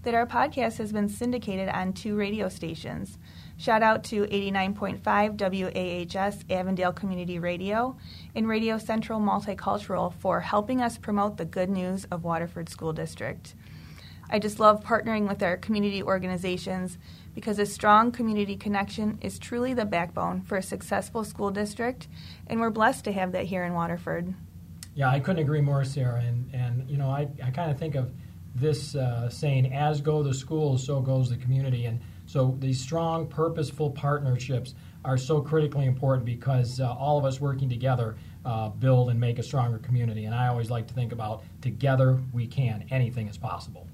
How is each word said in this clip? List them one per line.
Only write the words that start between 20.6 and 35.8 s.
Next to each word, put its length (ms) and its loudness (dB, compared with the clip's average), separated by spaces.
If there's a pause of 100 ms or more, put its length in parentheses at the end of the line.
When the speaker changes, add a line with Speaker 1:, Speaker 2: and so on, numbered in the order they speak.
Speaker 1:
successful 640 -4
school 260 -2
district, 580 -4 (380)
and 140 -2
we're 100 2
blessed 360 2
to 60 0
have 200 0
that 140 0
here 180 -2
in 100 -2
Waterford. 640 -2 (580)
Speaker 2:
Yeah, 160 2
I 100 4
couldn't 220 2
agree 200 2
more, 220 4
Sarah. 360 0
And, 340 -2
and 340 -2
you 100 -2
know, 120 0
I, 180 0 (160)
I 60 0
kinda 240 0
think 220 -2
of 160 0 (420)
this, 420 0
uh, 340 0
saying, 440 2
"As 260 2
go 220 2
the 120 2
schools, 520 0
so 160 0
goes 300 2
the 60 0
community." 480 0
And 140 -2 (280)
so 320 2
these 200 0
strong, 460 0
purposeful 640 0
partnerships 840 0 (280)
are 140 2
so 240 4
critically 440 2